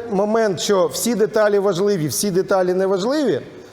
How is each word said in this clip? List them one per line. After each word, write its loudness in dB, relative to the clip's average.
момент, 0
що 2
всі -2
деталі 2
важливі, 0
всі -2
деталі 0
неважливі, 0